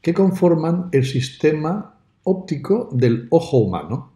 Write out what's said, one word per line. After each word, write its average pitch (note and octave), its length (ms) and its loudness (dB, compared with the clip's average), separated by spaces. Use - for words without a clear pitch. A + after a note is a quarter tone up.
que E3+ 120 0
conforman F3 800 2
el C3 120 4
sistema D#3 920 -2
óptico F#3+ 720 -2
del A#2+ 360 0
ojo D#3+ 280 2
humano. F#2 580 -2